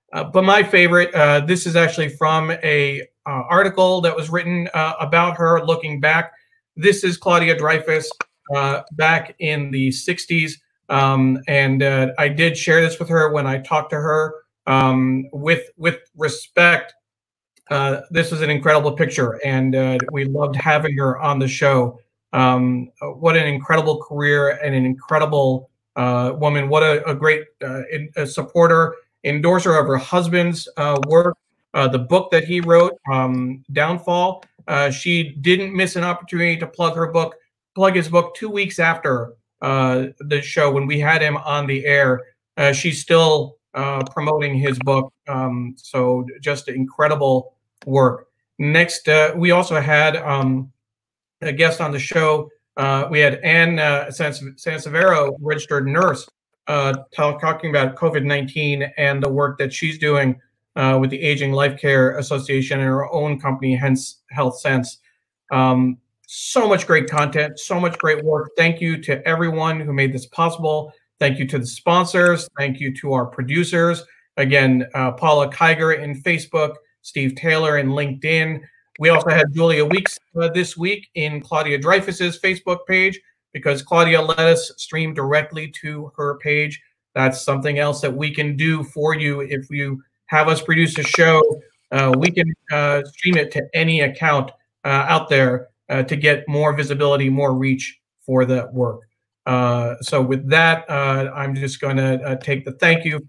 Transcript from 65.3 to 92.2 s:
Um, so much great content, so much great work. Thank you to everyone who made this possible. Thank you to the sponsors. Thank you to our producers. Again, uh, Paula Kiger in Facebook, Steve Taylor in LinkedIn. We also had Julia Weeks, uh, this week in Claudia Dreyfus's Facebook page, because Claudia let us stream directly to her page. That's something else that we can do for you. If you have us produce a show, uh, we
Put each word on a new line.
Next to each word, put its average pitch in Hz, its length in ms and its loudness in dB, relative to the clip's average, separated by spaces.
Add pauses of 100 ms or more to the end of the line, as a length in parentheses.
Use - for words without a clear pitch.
Um, 127 480 2 (260)
so - 420 -2
much 196 200 2
great 156 220 2
content, 151 500 -2
so 180 200 -4
much 170 200 -2
great 151 260 0
work. 151 320 -2
Thank 165 240 2
you 165 220 -2
to 135 240 -4
everyone 160 520 0
who 147 140 -6
made 135 180 0
this 131 140 -8
possible. 156 640 -2 (280)
Thank 139 180 0
you 139 100 -4
to 139 120 -4
the 120 80 -6
sponsors. 175 920 2
Thank 139 220 -4
you 135 160 -6
to 139 180 -4
our 127 120 0
producers. 165 800 -2 (340)
Again, 135 580 4
uh, 131 160 -2
Paula 147 380 2
Kiger 160 480 2
in 143 240 -8
Facebook, 156 540 -2 (300)
Steve 131 300 -4
Taylor 156 420 0
in 135 120 0
LinkedIn. 151 720 -2 (360)
We 156 120 4
also 165 200 4
had 156 240 2
Julia 160 320 2
Weeks, 185 320 -2 (240)
uh, 165 80 0
this 175 260 -4
week 196 380 -6
in 151 260 -6
Claudia 151 380 -2
Dreyfus's 175 640 -4
Facebook 180 480 -4
page, 190 340 -2 (320)
because 139 300 -4
Claudia 165 360 2
let 156 200 -2
us 165 380 2
stream 160 360 -6
directly 151 560 -4 (120)
to 151 360 -12
her 143 220 -6
page. 151 420 -4 (320)
That's 131 300 -2
something 139 340 -2
else 147 240 -2
that 135 120 -2
we 147 200 -4
can 147 240 -4
do 156 260 0
for 151 300 -2
you. 147 280 -2
If 135 280 -8
you 139 320 -6 (240)
have 156 220 2
us 160 140 2
produce 160 360 0
a 151 60 -2
show, 160 360 4 (520)
uh, 135 260 2
we 165 140 2